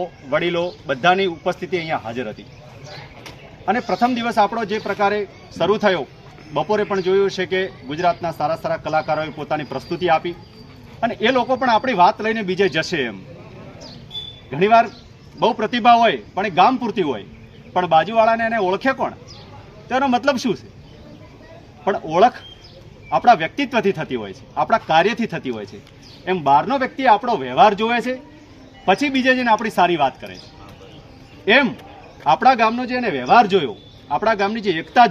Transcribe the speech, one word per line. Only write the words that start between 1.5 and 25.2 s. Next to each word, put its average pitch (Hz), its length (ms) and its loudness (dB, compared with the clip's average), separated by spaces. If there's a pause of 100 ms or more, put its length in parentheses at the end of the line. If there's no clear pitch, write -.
અહીંયા 156 240 -6
હાજર 117 280 -8
હતી. - 160 -18 (1160)
અને 214 200 -2
પ્રથમ 240 300 0
દિવસ 233 220 -4
આપણો 214 320 0
જે 214 160 -4
પ્રકારે 202 320 0 (400)
શરૂ 185 260 0
થયો, 175 220 2 (480)
બપોરે 208 320 0
પણ 190 200 -2
જોયું 196 240 2
હશે 185 200 -4
કે 185 80 0 (300)
ગુજરાતના 170 480 -2
સારા 160 260 -4
સારા 160 220 -4
કલાકારોએ 156 500 -2
પોતાની 151 360 -6
પ્રસ્તુતિ 156 420 -6
આપી 165 200 0 (720)
અને 233 100 -2 (140)
એ - 80 4
લોકો 247 240 0
પણ 247 140 0
આપણી 226 280 0
વાત - 240 6
લઈને 220 240 -2
બીજે 185 260 2
જશે 160 240 -2 (120)
એમ. 98 60 -14 (1300)
ઘણીવાર 214 360 4 (560)
બહુ 214 180 2
પ્રતિભા 233 420 4
હોય 180 180 2 (160)
પણ 208 140 -4
એ 160 100 -2
ગામ 240 220 4
પૂરતી 202 280 -2
હોય, 104 160 -6 (480)
પણ 180 200 -2
બાજુવાળાને 226 560 2
એને 226 180 -2
ઓળખે 196 320 -2
કોણ? 170 160 -6 (720)
તો - 80 -12
એનો 269 180 0
મતલબ 247 300 0
શું 202 160 -2
છે? - 80 -20 (1160)
પણ 202 140 -2 (160)
ઓળખ 196 260 4 (760)
આપણા 208 280 4
વ્યક્તિત્વથી 214 560 -2
થતી 123 220 -6
હોય 98 160 -10
છે, - 60 -20 (180)
આપણા 220 280 0
કાર્યથી 202 440 2